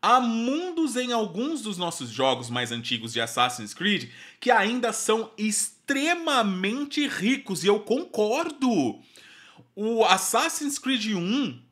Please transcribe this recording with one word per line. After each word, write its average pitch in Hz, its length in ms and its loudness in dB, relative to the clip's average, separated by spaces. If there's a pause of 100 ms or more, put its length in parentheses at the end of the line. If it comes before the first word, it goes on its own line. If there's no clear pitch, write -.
há 240 200 6
mundos 262 720 -2
em 247 160 -2
alguns 226 500 -2
dos 208 160 -8
nossos 165 340 -4
jogos 123 380 2
mais 120 220 -2
antigos 117 400 -6
de 117 80 -4
Assassin's 117 540 0
Creed 175 360 -2 (300)
que 240 100 0
ainda 226 440 4
são 220 440 0
extremamente 269 1700 0
ricos, 190 580 -2
e - 20 6
eu 208 140 4
concordo. 240 1200 0 (760)
O 226 300 2
Assassin's 277 760 2
Creed 220 340 0
um 185 460 -2 (120)